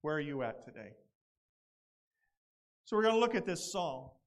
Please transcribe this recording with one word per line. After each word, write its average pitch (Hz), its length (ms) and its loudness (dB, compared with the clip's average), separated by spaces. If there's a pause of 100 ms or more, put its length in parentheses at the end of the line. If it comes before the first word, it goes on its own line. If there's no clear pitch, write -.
Where 151 140 0
are 151 40 0
you 143 220 -2
at 113 200 -4
today? 107 300 -14 (1900)
So 220 120 -2
we're 214 60 4
gonna 226 140 6
look 233 180 4
at 240 120 0
this 175 260 -4
psalm. 135 380 -4 (160)